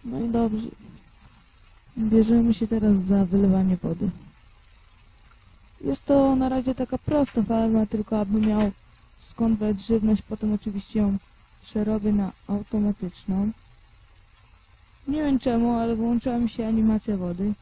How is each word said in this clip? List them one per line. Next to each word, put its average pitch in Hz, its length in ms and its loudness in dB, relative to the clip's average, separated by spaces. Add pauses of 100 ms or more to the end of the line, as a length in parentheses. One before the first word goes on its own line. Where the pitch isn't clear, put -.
No 233 160 -8
i 233 100 -4
dobrze. 226 380 -2 (1300)
Bierzemy 226 560 4
się 220 140 -2
teraz 214 280 2
za 190 300 2
wylewanie 190 520 2
wody. 170 320 -4 (1700)
Jest 277 240 -4
to 269 300 4
na 262 140 0
razie 262 260 -2
taka 254 220 -6
prosta 285 460 0
farma, 226 420 0
tylko 214 340 -4
aby 208 220 0
miał 214 300 2 (480)
skąd 226 400 -2
brać 208 220 -2
żywność, 214 400 0
potem 214 320 -4
oczywiście 202 460 -6
ją 202 180 2 (440)
przerobię 214 520 -2
na 202 180 0 (160)
automatyczną. 202 1040 -4 (1600)
Nie 302 160 -2
wiem 277 160 2
czemu, 233 340 2
ale 233 220 0
włączyła 233 420 -2
mi 240 120 0
się 226 180 -6
animacja 220 500 0
wody. 180 440 -4